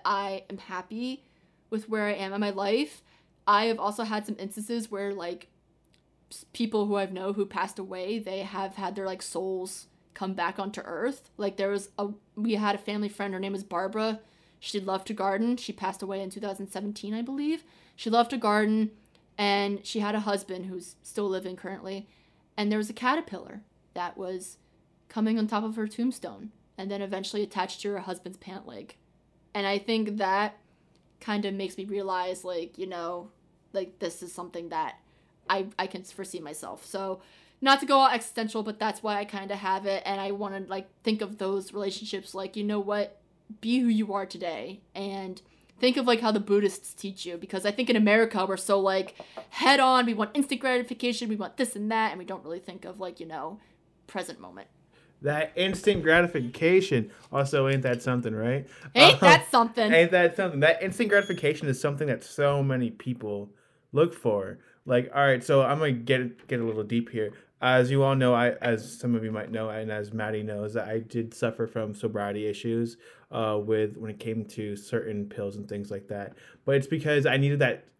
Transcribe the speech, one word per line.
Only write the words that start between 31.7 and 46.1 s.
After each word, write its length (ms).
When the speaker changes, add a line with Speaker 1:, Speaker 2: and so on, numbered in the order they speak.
Speaker 1:
me 80
realize, 580
like, 340
you 100
know, 420
like, 280
this 220
is 120
something 340
that 320
I, 180
I 80
can 160
foresee 380
myself. 440
So, 360
not 180
to 60
go 140
all 100
existential, 540
but 160
that's 220
why 160
I 60
kinda 320
have 300
it, 200
and 140
I 120
wanna, 360
like, 220
think 180
of 160
those 340
relationships, 640
like, 220
you 80
know 160
what, 400
be 180
who 80
you 260
are 120
today, 560
and 480
think 160
of, 100
like, 140